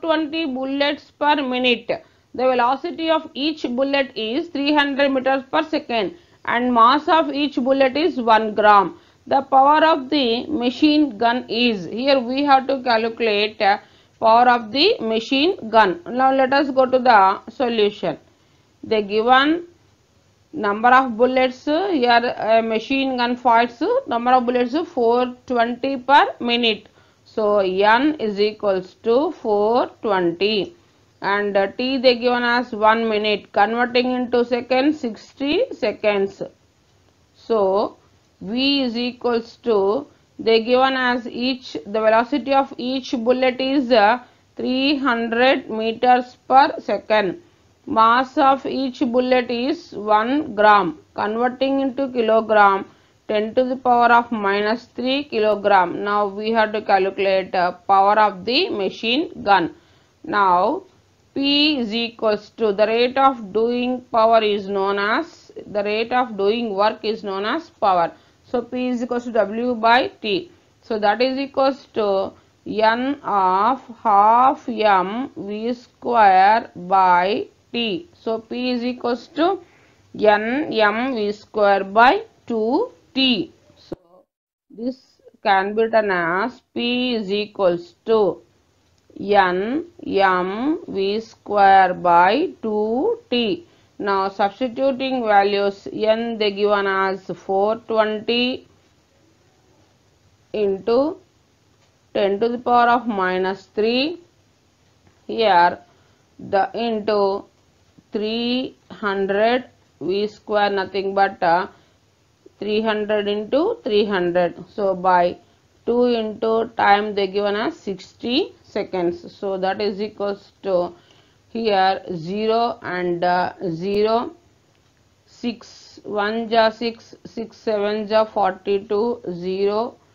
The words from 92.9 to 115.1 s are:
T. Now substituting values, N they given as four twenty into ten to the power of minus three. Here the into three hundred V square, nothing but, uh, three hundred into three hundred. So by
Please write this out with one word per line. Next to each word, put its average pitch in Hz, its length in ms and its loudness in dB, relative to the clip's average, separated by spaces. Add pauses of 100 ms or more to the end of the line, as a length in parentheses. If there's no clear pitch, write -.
T. 233 380 -2 (320)
Now 196 300 -2
substituting 254 960 -4
values, 202 680 0
N 220 460 -2
they 208 140 -2
given 202 340 0
as 190 380 -2
four 196 540 -2 (100)
twenty 220 800 -2 (1800)
into 220 640 0 (1000)
ten 202 240 0
to 233 100 0
the 240 100 -6
power 240 320 2
of 240 180 0
minus 185 640 -4
three. 254 460 -2 (1080)
Here 190 540 2 (580)
the 190 340 -2
into 208 720 -2 (680)
three 240 640 -4 (120)
hundred 202 760 -2 (360)
V 196 280 -4
square, 208 420 -2
nothing 196 420 -4
but, 196 300 0
uh, 175 240 2 (920)
three 214 220 -2
hundred 214 440 -2
into 247 560 -2
three 208 220 2
hundred. 180 640 -2
So 196 260 -2
by 180 440 2 (480)